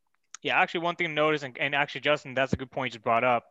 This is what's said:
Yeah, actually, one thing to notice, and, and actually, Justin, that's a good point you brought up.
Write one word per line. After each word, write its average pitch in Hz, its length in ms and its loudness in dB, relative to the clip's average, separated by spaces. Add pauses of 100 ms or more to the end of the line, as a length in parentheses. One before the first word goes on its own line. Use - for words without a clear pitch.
(420)
Yeah, 131 180 0
actually, 180 220 0
one 170 160 -2
thing 175 100 -2
to 151 60 -6
notice, 151 300 2
and, 123 140 -10
and 147 180 -2
actually, 143 260 -2
Justin, 147 320 0
that's 131 180 0
a - 60 0
good 131 140 -8
point 127 240 -4
you 110 40 -14
brought 117 240 2
up. 120 280 2